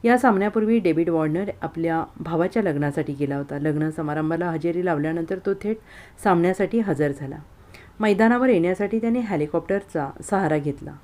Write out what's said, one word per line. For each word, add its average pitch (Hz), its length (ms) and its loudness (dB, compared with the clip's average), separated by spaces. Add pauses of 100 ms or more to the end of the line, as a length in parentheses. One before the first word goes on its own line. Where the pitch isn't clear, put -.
या 240 140 4
सामन्यापूर्वी 220 640 2
डेव्हिड 170 300 2
वॉर्नर 160 420 0 (100)
आपल्या 165 420 -2 (160)
भावाच्या 170 440 -2
लग्नासाठी 143 500 -2
गेला 139 220 -4
होता. 143 240 -6
लग्न 151 300 0
समारंभाला 156 600 -2
हजेरी 165 360 -2
लावल्यानंतर 165 600 -2
तो 196 80 0
थेट 208 240 -4 (460)
सामन्यासाठी 185 560 2
हजर 151 400 0
झाला. 139 160 -10 (640)
मैदानावर 220 500 4
येण्यासाठी 196 520 2
त्याने 233 180 0
हेलिकॉप्टरचा 170 920 -2 (120)
सहारा 175 340 0
घेतला. 143 360 -4 (100)